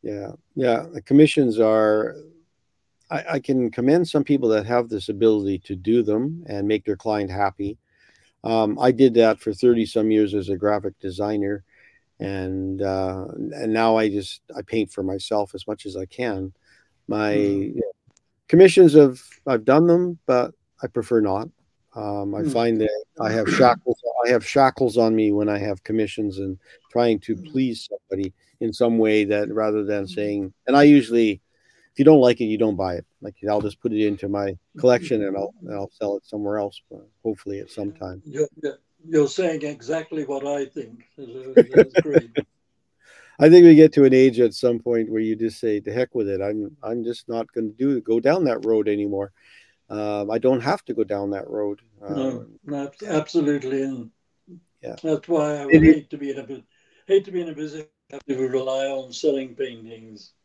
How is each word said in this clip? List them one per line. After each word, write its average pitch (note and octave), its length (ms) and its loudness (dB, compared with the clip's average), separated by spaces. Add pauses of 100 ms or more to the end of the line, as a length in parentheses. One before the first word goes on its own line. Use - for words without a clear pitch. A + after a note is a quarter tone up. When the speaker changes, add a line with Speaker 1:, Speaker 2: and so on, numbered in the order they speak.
Speaker 1:
Yeah, G2+ 300 -12 (220)
yeah. B2+ 380 -2
The - 100 -14
commissions C#3 560 4
are, A2 580 2 (920)
I, D3+ 220 -8
I D3 80 -2
can B2+ 300 -2
commend C#3+ 380 2
some D3 160 -2
people C3+ 260 0
that G#2+ 160 0
have A#2+ 240 0
this G#2 180 -8
ability G2+ 520 0
to - 160 -12
do G#2+ 260 0
them C3 440 -4
and G2+ 220 -6
make G#2+ 160 -2
their G2+ 120 -4
client G#2 340 -4
happy. G2+ 480 -6 (680)
Um, A2 340 0
I B2+ 140 4
did B2 220 4
that A2+ 260 4
for G#2+ 140 -6
thirty A#2 320 2
some A2 240 -2
years G#2+ 240 2
as G2 160 -4
a G2 60 -4
graphic G2+ 440 -4
designer, G2+ 640 -6 (560)
and, F#2+ 640 -8
uh, F#2+ 460 -6 (260)
and A2 180 -6
now A2+ 240 2
I A2 140 0
just, G2 320 -10 (120)
I A#2+ 60 -12
paint G#2 320 -6
for G2+ 100 -8
myself G2 520 -6
as F#2+ 120 -14
much G#2 200 -12
as F#2+ 100 -12
I F#2 80 -8
can. F#2+ 480 -8 (560)
My G#2+ 260 -2
Speaker 2:
Mm. G2+ 460 -2 (680)
Speaker 1:
commissions F3 440 8
have, C#3 260 8 (280)
I've A#2+ 180 -2
done D3 220 4
them, F3 400 2
but B2 260 0 (300)
I B2 60 -8
prefer A2+ 340 0
not. G#2 260 -2 (480)
Um, G2+ 380 -8
I G#2+ 80 -6
Speaker 2:
Mm. C#3 100 -4
Speaker 1:
find A#2 300 0
that G#2+ 220 -4 (140)
I A2 140 -4
have A2 160 -2
shackles, B2 480 2 (300)
I A#2+ 40 0
have A#2+ 160 2
shackles C3 520 2
on A2+ 180 2
me G#2+ 160 2
when G#2 160 -2
I G#2 100 -2
have G2+ 260 -6
commissions G#2+ 540 -4
and F#2+ 200 -8 (320)
trying A#2 300 2
to A2 160 -6
Speaker 2:
Mm. F2+ 140 -18
Speaker 1:
please C3 380 -4
somebody G2 460 -8 (260)
in A2+ 140 -4
some A#2 240 0
way G#2+ 260 2
that G#2 280 -2
rather G#2+ 320 -2
than G2+ 200 -4
Speaker 2:
Mm. F2+ 100 -14
Speaker 1:
saying, G2+ 400 -6 (120)
and C3 100 2
I C#3+ 80 6
usually, A#2 560 4 (520)
if - 60 -20
you C#3+ 60 2
don't D3+ 160 8
like B2 200 4
it, A#2 60 -2
you G#2+ 120 -4
don't A2 180 0
buy F#2 200 -6
it. - 100 -12 (140)
Like, G#2 160 -16 (120)
I'll G#2 120 -2
just G#2 200 -8
put A#2 120 -6
it G#2+ 120 -2
into G2+ 240 -4
my G2 280 -6 (220)
collection B2 460 0
and G2 120 -6
I'll, G2+ 260 -8
and F2+ 120 -14
I'll G2 180 -12
sell G2+ 240 -6
it - 100 -12
somewhere G#2 320 -8
else, G2+ 220 -8 (100)
but G#2 160 -20 (160)
hopefully G2+ 380 -8
at - 100 -18
some G2+ 220 -10
time. F#2+ 320 -14
Speaker 2:
You're, D3 240 -6 (140)
you're, C#3 160 -10 (280)
you're D3+ 220 0
saying D#3+ 340 -6
exactly D3+ 640 -10
what C3+ 220 -8
I C#3+ 200 -6
think. A#2 380 -16 (120)
That's, C3 560 0
that's - 280 4
great. C#3+ 360 0
Speaker 1:
<laughs> - 1040 -18
I D3 100 8
think F3 160 12
we E3+ 100 12
get D#3 200 10
to C#3+ 100 6
an C3 100 6
age C3 260 4
at A#2 140 2
some A#2+ 240 -2
point A2+ 320 -4
where A2 100 -2
you A2 140 -2
just A2 240 -6
say, G#2+ 220 -4
"To G#2 120 -10
heck B2 220 -4
with A2 140 -4
it! F#2+ 120 -4
I'm, G#2 440 -8
I'm A#2 180 -8
just A#2 260 -10
not A2+ 240 -8
gonna A2 180 -6
do, B2+ 300 -4
go A2+ 200 -2
down D#3 240 0
that A#2 200 -2
road G#2+ 240 0
anymore." G2+ 440 -6 (580)
Um, G#2 400 -6
I A#2 80 -2
don't B2+ 220 0
have C#3 260 -4
to A#2 80 -8
go A2+ 100 -4
down G2+ 260 -6
that G2 200 -8
road. G#2 300 -8 (200)
Speaker 2:
No, G2+ 80 -18 (220)
Speaker 1:
Um, A2+ 340 -16
Speaker 2:
no, C#3+ 220 -10
abs-, - 160 -18
Speaker 1:
yeah. G#3 100 -10
Speaker 2:
absolutely. C#3+ 720 -4
And B2 280 -10 (720)
Speaker 1:
Yeah. - 200 -14
Speaker 2:
that's D#3 260 -4
why D3+ 300 -2
I C#3+ 80 -12
would D3 80 4
Speaker 1:
It D#3 80 10
is D#3 140 8
Speaker 2:
hate D3 140 -12
to D3+ 80 -14
be C#3 120 -10
in C3+ 80 -10
a, B2 240 -14 (460)
hate G3 160 2
to G3 80 -18
be F3+ 100 -6
in E3+ 60 -10
a D#3 60 -12
position D3+ 340 -14 (220)
to C#3+ 60 -16
have C#3 100 -18
to C3 220 -6
rely C3 380 -4
on C3+ 260 -10
selling C3+ 440 -6
paintings A2+ 760 -16 (120)